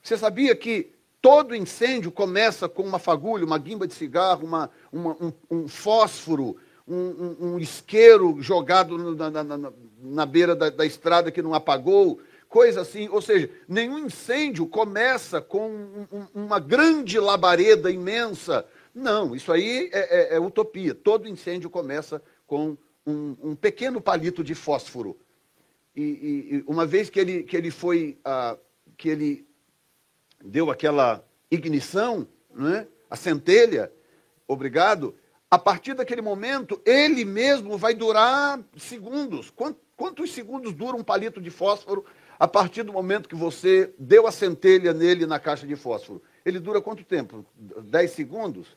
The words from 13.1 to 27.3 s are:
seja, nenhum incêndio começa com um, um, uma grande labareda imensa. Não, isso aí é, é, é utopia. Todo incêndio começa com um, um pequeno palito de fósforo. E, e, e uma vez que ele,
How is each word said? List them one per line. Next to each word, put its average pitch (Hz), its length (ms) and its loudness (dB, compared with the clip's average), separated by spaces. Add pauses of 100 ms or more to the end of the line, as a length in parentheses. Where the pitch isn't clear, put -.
seja, 180 260 2 (180)
nenhum 233 320 -4
incêndio 254 680 -6
começa 214 760 -2
com 214 300 -6
um, 208 420 -16
um, 202 220 -14
uma 208 240 -4
grande 240 600 2
labareda 185 720 4
imensa. 185 760 -4 (280)
Não, 214 400 -2
isso 131 160 -10
aí 226 400 0
é, 170 440 0
é, - 20 2
é - 20 2
utopia. 190 560 -2
Todo 208 320 0
incêndio 175 440 -10
começa 151 520 -8 (240)
com 151 300 -4 (300)
um, 147 360 -8
um 151 120 -8
pequeno 214 480 -4
palito 175 420 -2
de 143 100 -8
fósforo. 123 640 -8 (800)
E, 143 60 -6
e, 143 540 -6
e 139 100 -6
uma 165 180 -2
vez 185 240 -2
que - 100 -4
ele, 185 240 -2